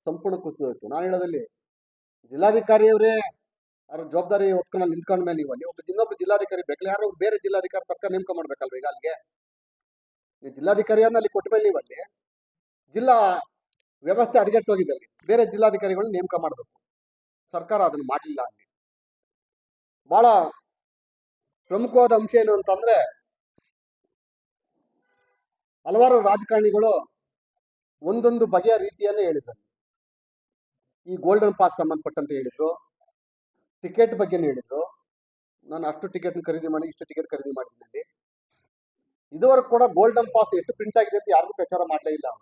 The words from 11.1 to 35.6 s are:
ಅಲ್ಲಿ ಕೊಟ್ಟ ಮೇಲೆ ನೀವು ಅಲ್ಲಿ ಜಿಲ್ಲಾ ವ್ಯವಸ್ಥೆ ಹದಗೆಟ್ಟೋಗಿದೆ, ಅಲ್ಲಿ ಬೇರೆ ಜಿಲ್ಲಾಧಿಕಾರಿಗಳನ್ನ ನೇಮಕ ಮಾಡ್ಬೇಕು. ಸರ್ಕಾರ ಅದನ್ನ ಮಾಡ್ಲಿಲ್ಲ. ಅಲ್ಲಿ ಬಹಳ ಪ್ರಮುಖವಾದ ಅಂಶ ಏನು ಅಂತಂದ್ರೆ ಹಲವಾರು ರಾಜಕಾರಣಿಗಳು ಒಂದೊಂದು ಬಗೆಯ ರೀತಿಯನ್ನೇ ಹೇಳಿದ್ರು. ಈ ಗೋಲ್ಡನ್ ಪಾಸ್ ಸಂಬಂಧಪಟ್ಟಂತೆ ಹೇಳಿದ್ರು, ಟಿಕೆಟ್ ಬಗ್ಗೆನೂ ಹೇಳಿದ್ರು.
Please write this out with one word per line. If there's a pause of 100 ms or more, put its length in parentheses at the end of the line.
ಅಲ್ಲಿ
ಕೊಟ್ಟ
ಮೇಲೆ
ನೀವು
ಅಲ್ಲಿ (1000)
ಜಿಲ್ಲಾ (920)
ವ್ಯವಸ್ಥೆ
ಹದಗೆಟ್ಟೋಗಿದೆ,
ಅಲ್ಲಿ (220)
ಬೇರೆ
ಜಿಲ್ಲಾಧಿಕಾರಿಗಳನ್ನ
ನೇಮಕ (120)
ಮಾಡ್ಬೇಕು. (800)
ಸರ್ಕಾರ (100)
ಅದನ್ನ
ಮಾಡ್ಲಿಲ್ಲ.
ಅಲ್ಲಿ (1500)
ಬಹಳ (1400)
ಪ್ರಮುಖವಾದ (100)
ಅಂಶ (100)
ಏನು
ಅಂತಂದ್ರೆ (3000)
ಹಲವಾರು (140)
ರಾಜಕಾರಣಿಗಳು (1160)
ಒಂದೊಂದು
ಬಗೆಯ
ರೀತಿಯನ್ನೇ
ಹೇಳಿದ್ರು. (1600)
ಈ (100)
ಗೋಲ್ಡನ್
ಪಾಸ್
ಸಂಬಂಧಪಟ್ಟಂತೆ
ಹೇಳಿದ್ರು, (1160)
ಟಿಕೆಟ್
ಬಗ್ಗೆನೂ
ಹೇಳಿದ್ರು. (880)